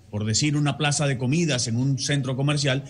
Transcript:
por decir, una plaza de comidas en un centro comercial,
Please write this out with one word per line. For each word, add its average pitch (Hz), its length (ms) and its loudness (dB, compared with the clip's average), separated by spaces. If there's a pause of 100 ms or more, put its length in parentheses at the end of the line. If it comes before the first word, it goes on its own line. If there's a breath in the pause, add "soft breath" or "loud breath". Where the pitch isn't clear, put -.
(160)
por 104 80 -2
decir, 143 320 2
una 147 220 2
plaza 147 300 0
de 135 100 0
comidas 131 500 0
en 113 80 -2
un 131 240 0
centro 135 380 -2
comercial, 139 520 0